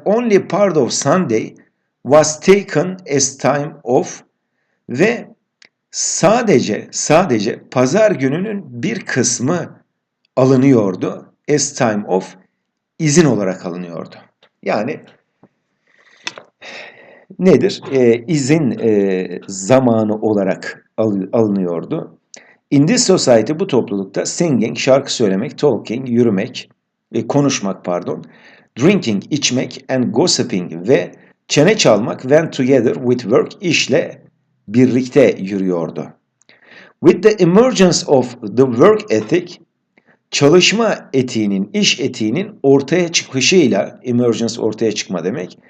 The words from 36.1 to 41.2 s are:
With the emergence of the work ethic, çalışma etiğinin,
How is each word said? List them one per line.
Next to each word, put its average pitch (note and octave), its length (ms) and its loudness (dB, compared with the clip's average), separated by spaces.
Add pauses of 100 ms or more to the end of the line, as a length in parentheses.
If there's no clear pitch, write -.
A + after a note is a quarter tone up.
With F3+ 160 4
the G#3+ 220 2
emergence F#3 540 4 (100)
of B2+ 340 0
the A2+ 240 2
work C#3+ 460 2
ethic, A2 460 -2 (720)
çalışma F3+ 840 2
etiğinin, G#2+ 600 -2